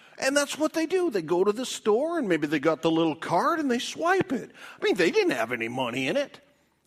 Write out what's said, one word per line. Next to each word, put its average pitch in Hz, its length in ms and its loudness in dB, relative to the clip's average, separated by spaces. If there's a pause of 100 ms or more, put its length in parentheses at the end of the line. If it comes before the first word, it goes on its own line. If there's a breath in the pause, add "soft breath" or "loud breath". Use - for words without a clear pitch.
(200 loud breath)
And 269 160 0
that's 285 220 0
what 311 160 0
they 320 140 0
do. 349 240 0
They 202 100 -2
go 170 220 2
to 208 80 2
the 240 120 -4
store, 277 540 0
and 254 100 -2
maybe 160 200 2
they 156 100 0
got 156 240 0
the 165 80 2
little 160 260 2
card, 254 440 0
and 285 100 0
they 240 80 0
swipe 349 540 0
it. 233 200 -6
I - 320 -16
mean, 403 120 2
they 180 160 2
didn't 381 220 2
have 117 180 -2
any 113 160 -4
money 127 400 -4
in 190 100 0
it, 285 220 -6 (480)